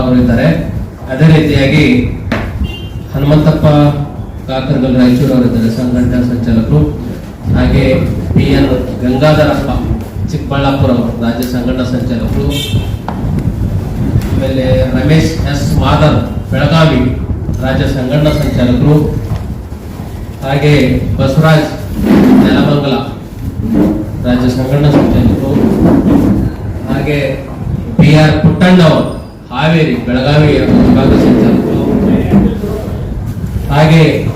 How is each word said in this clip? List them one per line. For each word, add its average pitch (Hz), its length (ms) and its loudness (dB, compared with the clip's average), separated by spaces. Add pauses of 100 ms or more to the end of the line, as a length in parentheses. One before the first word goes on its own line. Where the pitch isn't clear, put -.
ಅವರಿದ್ದಾರೆ. 123 440 2 (640)
ಅದೇ 156 240 4
ರೀತಿಯಾಗಿ 143 500 2 (1300)
ಹನುಮಂತಪ್ಪ 151 520 2 (840)
ಕಾಕರಗಲ್ 131 500 -2
ರಾಯಚೂರು 123 360 2
ಅವರಿದ್ದಾರೆ, 113 420 2
ಸಂಘಟನಾ 123 440 0 (100)
ಸಂಚಾಲಕರು. 113 480 0 (760)
ಹಾಗೆ 247 280 2 (520)
ಬಿ 135 100 2 (120)
ಎನ್ 139 100 2 (360)
ಗಂಗಾಧರಪ್ಪ 147 680 2 (600)
ಚಿಕ್ಕಬಳ್ಳಾಪುರ 139 600 -2
ಅವರು 117 220 -2 (100)
ರಾಜ್ಯ 123 300 -2
ಸಂಘಟನಾ 127 400 -2
ಸಂಚಾಲಕರು. 117 520 -2 (1900)
ಆಮೇಲೆ 131 340 0 (300)
ರಮೇಶ್ 156 380 2 (180)
ಎಸ್ 143 160 -2 (100)
ಮಾದರ್ 151 420 2 (320)
ಬೆಳಗಾವಿ 151 500 2 (640)
ರಾಜ್ಯ 139 300 0
ಸಂಘಟನಾ 143 460 0
ಸಂಚಾಲಕರು. - 540 2 (1500)
ಹಾಗೆ 147 300 2 (460)
ಬಸವರಾಜ್ 156 480 2 (760)
ನೆಲಮಂಗಲ - 520 2 (1300)
ರಾಜ್ಯ 123 300 0
ಸಂಘಟನಾ 143 420 0
ಸಂಚಾಲಕರು, - 540 2 (1400)
ಹಾಗೆ 143 280 -2 (840)
ಬಿ 143 100 6 (140)
ಆರ್ 151 200 4
ಪುಟ್ಟಣ್ಣವರು 180 600 4 (480)
ಹಾವೇರಿ 147 440 0 (120)
ಬೆಳಗಾವಿ 143 440 2 (340)
ವಿಭಾಗ - 260 4 (140)
ಸಂಚಾಲಕರು, - 600 2 (1900)
ಹಾಗೆ 156 300 4 (320)